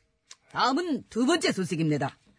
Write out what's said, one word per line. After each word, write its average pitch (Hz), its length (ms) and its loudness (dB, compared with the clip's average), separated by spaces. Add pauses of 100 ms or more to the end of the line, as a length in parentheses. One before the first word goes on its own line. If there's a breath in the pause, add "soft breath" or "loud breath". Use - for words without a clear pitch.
(520)
다음은 262 580 0
두 240 160 0
번째 330 260 2
소식입니다. 151 680 -2 (200 soft breath)